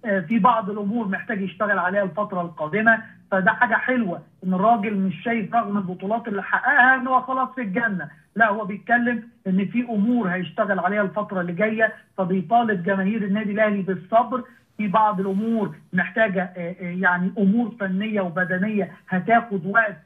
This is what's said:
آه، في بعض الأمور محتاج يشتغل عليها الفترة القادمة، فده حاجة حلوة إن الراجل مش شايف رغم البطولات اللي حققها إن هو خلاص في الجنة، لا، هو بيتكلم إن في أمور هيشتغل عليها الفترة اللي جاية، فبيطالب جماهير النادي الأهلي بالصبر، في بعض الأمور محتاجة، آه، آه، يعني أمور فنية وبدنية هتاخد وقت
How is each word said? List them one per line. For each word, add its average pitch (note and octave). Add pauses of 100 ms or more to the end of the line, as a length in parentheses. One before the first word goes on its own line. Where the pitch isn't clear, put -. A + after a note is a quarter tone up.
آه، G3+
في F#3+
بعض G#3+
الأمور G#3
محتاج F#3+
يشتغل G3
عليها F#3
الفترة G3
القادمة، G3 (280)
فده F#3+
حاجة A3+
حلوة G#3+ (220)
إن F#3
الراجل G#3+
مش F#3+
شايف A#3
رغم G3+
البطولات G3+
اللي G3
حققها B3+
إن B3+
هو C4
خلاص C4
في C4
الجنة، G3 (280)
لا، A3
هو G#3+
بيتكلم A#3 (240)
إن F#3+
في A#3+
أمور A#3
هيشتغل F#3
عليها G3
الفترة G3+
اللي F3
جاية، G#3+ (260)
فبيطالب F#3+
جماهير G3
النادي G#3
الأهلي G#3
بالصبر، A3+ (320)
في G#3+
بعض G#3
الأمور G3+ (180)
محتاجة، F#3+ (140)
آه، F3
آه، F3+
يعني F3+
أمور G#3+
فنية G3+
وبدنية F#3 (160)
هتاخد G3
وقت G#3